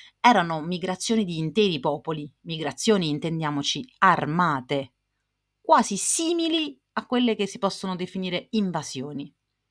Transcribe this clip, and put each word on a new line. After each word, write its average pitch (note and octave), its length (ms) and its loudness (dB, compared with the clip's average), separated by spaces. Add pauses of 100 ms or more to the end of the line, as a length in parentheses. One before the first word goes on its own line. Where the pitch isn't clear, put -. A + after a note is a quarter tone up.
(180)
Erano E3+ 420 4
migrazioni F3+ 640 -2
di F3 140 -4
interi D#3+ 400 2
popoli, D3+ 520 -4 (120)
migrazioni, E3+ 680 0
intendiamoci, D3+ 800 -2 (100)
armate, D3 960 0 (680)
quasi C4 360 4
simili E4 840 -2 (160)
a G#3+ 120 -6
quelle A#3+ 300 2
che G3+ 100 0
si G3 120 -10
possono F#3+ 360 -2
definire F3+ 560 -4
invasioni. D3 840 -4 (380)